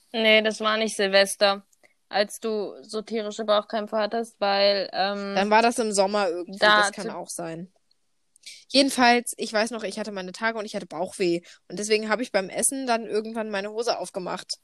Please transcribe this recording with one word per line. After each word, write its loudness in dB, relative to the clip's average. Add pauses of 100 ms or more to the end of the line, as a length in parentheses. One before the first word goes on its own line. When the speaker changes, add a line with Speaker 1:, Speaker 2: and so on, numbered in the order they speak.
(120)
Speaker 1:
Nee, 6
das 0
war 0
nicht -2
Silvester, 2 (440)
als -2
du -4
so -8
tierische -6
Bauchkrämpfe -2
hattest, -4
weil, 2
ähm, -2
Speaker 2:
Dann 2
war 8
das 4
im 0
Sommer 2
irgendwie, -6
Speaker 1:
da 6
Speaker 2:
das 4
kann -8
Speaker 1:
zu -8
Speaker 2:
auch -12
sein. -10 (920)
Jedenfalls, 4
ich -8
weiß 0
noch, -8
ich -6
hatte -8
meine -10
Tage -4
und -4
ich -10
hatte -8
Bauchweh. -2 (260)
Und -10
deswegen 0
habe 0
ich -12
beim 0
Essen -4
dann 0
irgendwann -4
meine -4
Hose -2
aufgemacht -8